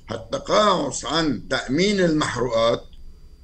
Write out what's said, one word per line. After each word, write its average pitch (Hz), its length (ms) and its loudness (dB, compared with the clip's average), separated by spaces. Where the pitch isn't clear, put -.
هالتقاعس 165 960 0
عن 143 440 0
تأمين 165 500 2
المحروقات 123 840 2